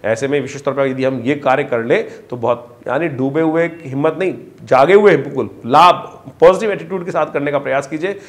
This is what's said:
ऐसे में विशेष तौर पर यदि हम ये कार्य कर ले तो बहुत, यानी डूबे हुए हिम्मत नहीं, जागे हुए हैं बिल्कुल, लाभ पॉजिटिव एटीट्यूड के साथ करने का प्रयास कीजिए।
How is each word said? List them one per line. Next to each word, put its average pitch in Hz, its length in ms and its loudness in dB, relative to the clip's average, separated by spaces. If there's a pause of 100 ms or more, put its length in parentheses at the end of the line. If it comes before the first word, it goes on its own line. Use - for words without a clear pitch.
ऐसे 113 240 -2
में 143 120 0
विशेष 131 220 -10
तौर 135 120 -4
पर 139 120 0
यदि 131 180 -4
हम 131 160 -4
ये 131 140 -2
कार्य 143 300 -2
कर 120 200 -4
ले 175 180 0
तो - 340 -14
बहुत, 120 420 -6 (100)
यानी 151 200 -2
डूबे 139 320 -4
हुए 165 300 0 (120)
हिम्मत 143 360 -4
नहीं, 175 160 -4 (300)
जागे 143 300 4
हुए 202 180 8
हैं 139 120 0
बिल्कुल, 131 260 -6 (160)
लाभ 160 560 4 (180)
पॉजिटिव 185 320 4
एटीट्यूड 170 320 -8
के 185 60 -8
साथ 160 160 -2
करने 147 240 -4
का 143 80 -2
प्रयास 139 280 -2
कीजिए। 180 320 -6 (100)